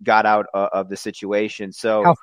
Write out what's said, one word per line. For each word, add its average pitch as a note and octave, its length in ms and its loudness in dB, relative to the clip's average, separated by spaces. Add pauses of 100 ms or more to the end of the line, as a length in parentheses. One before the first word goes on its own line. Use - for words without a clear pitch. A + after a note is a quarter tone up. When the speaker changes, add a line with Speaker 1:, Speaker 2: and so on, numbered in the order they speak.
Speaker 1:
got A2 240 4
out, G#2+ 260 2
uh, G2 200 0
of F#2+ 180 -2
the G2 60 -8
situation. G#2 760 -6
So A2 320 0
Speaker 2:
How F3 180 6